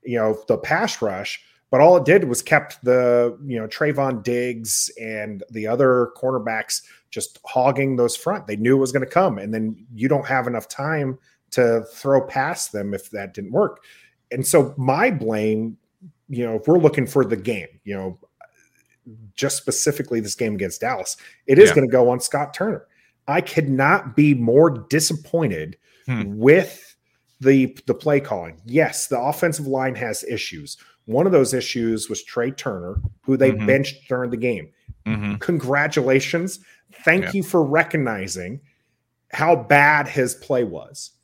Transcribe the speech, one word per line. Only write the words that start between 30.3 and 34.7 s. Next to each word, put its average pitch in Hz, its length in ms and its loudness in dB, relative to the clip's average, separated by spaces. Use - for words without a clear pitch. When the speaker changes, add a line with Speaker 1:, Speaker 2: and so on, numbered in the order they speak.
Speaker 1:
One 131 200 0
of 190 60 2
those 139 200 4
issues 113 560 -4
was 104 140 -8
Trey 123 300 -6
Turner, 92 480 -8
who 135 140 0
they 131 160 4
Speaker 2:
Mm-hmm. 107 140 -2
Speaker 1:
benched 139 420 0
during 127 220 -4
the 120 60 -4
game. 110 320 -4